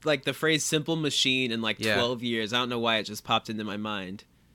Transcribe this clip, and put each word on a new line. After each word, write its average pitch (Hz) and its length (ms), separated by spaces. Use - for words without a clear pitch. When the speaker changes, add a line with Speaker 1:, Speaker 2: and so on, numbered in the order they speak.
Speaker 1:
like, 147 200
the 143 80
phrase 156 320
Simple 160 320
Machine 131 560
in, 113 100
like, 110 160
Speaker 2:
Yeah. 110 160
Speaker 1:
twelve 120 300
years. 113 280
I 123 60
don't 123 120
know 120 100
why 113 160
it 104 80
just 104 180
popped 113 260
into 110 140
my 101 140
mind. 104 480